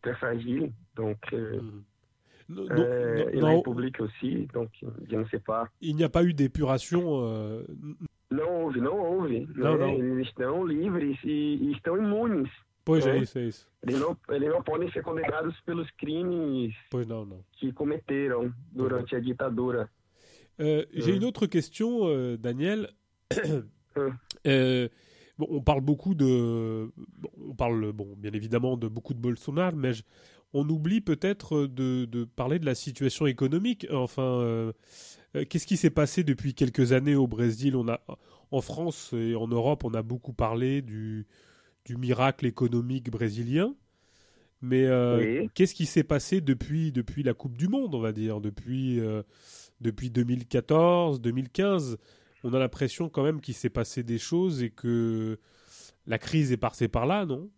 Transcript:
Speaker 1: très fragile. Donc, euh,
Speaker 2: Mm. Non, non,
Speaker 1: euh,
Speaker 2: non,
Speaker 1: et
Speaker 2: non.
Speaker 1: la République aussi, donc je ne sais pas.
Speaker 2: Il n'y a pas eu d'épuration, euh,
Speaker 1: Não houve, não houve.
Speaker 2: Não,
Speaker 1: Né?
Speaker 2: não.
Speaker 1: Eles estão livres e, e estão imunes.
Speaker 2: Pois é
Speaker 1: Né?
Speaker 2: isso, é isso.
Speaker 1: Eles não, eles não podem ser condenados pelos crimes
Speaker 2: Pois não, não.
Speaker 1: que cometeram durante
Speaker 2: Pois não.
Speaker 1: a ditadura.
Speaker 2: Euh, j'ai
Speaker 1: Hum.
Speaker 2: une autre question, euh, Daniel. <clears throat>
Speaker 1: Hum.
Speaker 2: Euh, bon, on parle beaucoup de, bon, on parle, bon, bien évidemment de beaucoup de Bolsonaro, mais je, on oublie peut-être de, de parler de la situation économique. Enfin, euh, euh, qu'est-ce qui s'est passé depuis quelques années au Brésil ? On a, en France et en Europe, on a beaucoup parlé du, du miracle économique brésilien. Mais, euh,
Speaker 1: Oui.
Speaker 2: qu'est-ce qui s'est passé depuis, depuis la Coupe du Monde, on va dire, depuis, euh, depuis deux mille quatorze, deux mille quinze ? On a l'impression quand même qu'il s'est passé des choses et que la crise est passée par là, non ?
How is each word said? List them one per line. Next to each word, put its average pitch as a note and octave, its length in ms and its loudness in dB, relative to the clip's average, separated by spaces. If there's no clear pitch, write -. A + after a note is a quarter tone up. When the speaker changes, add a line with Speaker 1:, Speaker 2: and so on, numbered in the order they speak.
Speaker 1:
très B2 140 -4
fragile. B2 560 -2
Donc, G#2+ 220 -4
euh, A2 260 -4
Speaker 2:
Mm. E3 60 -12
Non, F#3+ 80 -6
non, D#3 160 0
Speaker 1:
euh, A#2+ 460 2
Speaker 2:
non, - 40 0
Speaker 1:
et - 120 0
Speaker 2:
non. D#3 60 6
Speaker 1:
la D#3 100 8
République B2+ 420 0
aussi, A#2 540 -2
donc A#2 160 -4
je A2+ 360 -8
ne A2 80 0
sais A2 140 -4
pas. A2+ 280 -2
Speaker 2:
Il D3+ 160 -2
n'y E3 80 4
a - 20 2
pas E3+ 160 4
eu F3 100 4
d'épuration, C#3+ 920 0
euh, A2 380 -4
Speaker 1:
Não E3 320 0
houve, C#3+ 140 -2
não C#3 240 0
houve. E3 520 0
Speaker 2:
Não, D3 240 2
Speaker 1:
Né? C#3+ 80 2
Speaker 2:
não. C#3 100 2
Speaker 1:
Eles B2+ 340 0
estão D3 360 -2
livres D#3+ 600 0
e, D3 360 0
e C#3+ 120 0
estão E3 240 -2
imunes. G#3 520 0
Speaker 2:
Pois D#3 200 4
é C3+ 100 4
Speaker 1:
Né? C3+ 80 2
Speaker 2:
isso, B2+ 140 -6
é B2 100 -4
isso. - 220 -10
Speaker 1:
Eles C3 160 0
não, E3 180 0
eles C#3+ 200 0
não E3 140 0
podem - 300 -2
ser - 100 -6
condenados D#3+ 640 -4
pelos E3+ 320 -4
crimes D3+ 760 -2
Speaker 2:
Pois B2 160 -2
não, A2 200 -8
não. F#2+ 180 -16
Speaker 1:
que C3+ 140 -2
cometeram C#3 800 -2
durante B2+ 380 -2
Speaker 2:
Pois - 20 -4
não. C3 60 -2
Speaker 1:
a A#2+ 40 -2
ditadura. B2 560 -2
Speaker 2:
Euh, D3+ 320 2
j'ai D3+ 180 2
Speaker 1:
Hum. G3 60 4
Speaker 2:
une G3 80 0
autre A3+ 220 0
question, A3 600 0
euh, B2+ 300 0
Daniel. C#3 500 -2
<clears throat> - 60 0
Speaker 1:
Hum. C3+ 180 -2
Speaker 2:
Euh, B2+ 420 4
bon, D3+ 100 -2
on C#3+ 120 -2
parle C#3 200 4
beaucoup D3 320 2
de, A#2 840 2
bon, - 340 -14
on C#3 60 -12
parle, A2+ 380 0
bon, G2+ 220 -10
bien G2+ 160 -8
évidemment A#2 460 0
de A#2 100 -4
beaucoup A#2 280 -6
de A#2+ 40 -10
Bolsonaro, C#3+ 560 -2
mais C3 180 0
je, A2 100 -8
on D3 160 2
oublie E3 320 2
peut-être E3+ 640 0
de, B2+ 400 0
de A#2 180 -4
parler C3 360 -2
de D#3+ 80 -4
la B2+ 80 0
situation C3+ 500 -2
économique. D3 680 0
Enfin, C3 300 -2
euh, A#2 500 0
euh, D3 140 -2
qu'est-ce - 160 -2
qui F#3+ 120 0
s'est E3 120 6
passé D3+ 340 2
depuis C#3 300 0
quelques B2+ 400 4
années C#3 220 4
au C3+ 100 6
Brésil ? A#2+ 500 2
On A#2+ 140 0
a, A2+ 100 -2
en C3+ 100 2
France D#3 520 -6
et A#2 220 0
en A2+ 120 -4
Europe, A#2+ 360 0
on A2+ 120 -4
a A2 80 -2
beaucoup A#2+ 300 -8
parlé B2+ 500 0
du, A2 420 -8
du A#2+ 120 -8
miracle B2+ 480 0
économique A#2+ 640 0
brésilien. A#2 640 0
Mais, B2+ 240 4
euh, B2 320 4
Speaker 1:
Oui. A3 140 -2
Speaker 2:
qu'est-ce F#3 180 4
qui D#3 140 -2
s'est D#3 160 4
passé D3+ 360 0
depuis, D3 520 0
depuis B2+ 320 -2
la B2 100 2
Coupe A#2+ 240 -8
du D3+ 100 0
Monde, A3+ 280 0
on A#2+ 40 0
va A2+ 120 0
dire, G#2+ 300 -2
depuis, B2 580 -2
euh, G#2+ 240 -2
depuis A#2 300 -2
deux A#2+ 120 4
mille A#2+ 240 0
quatorze, D#3+ 720 4
deux A#2 120 0
mille B2+ 180 -2
quinze ? F3+ 480 0
On B2 100 -2
a C3 60 4
l'impression C3 500 -2
quand C#3+ 140 0
même D3+ 180 0
qu'il A#2+ 140 -6
s'est - 160 -2
passé A#2+ 320 -4
des A#2 160 -2
choses E3+ 440 0
et A#2 60 -2
que A2+ 680 0
la A2+ 140 -2
crise D3+ 340 2
est A#2+ 40 0
passée A2+ 300 0
par A#2 200 0
là, G3 180 2
non ? D#3 320 -4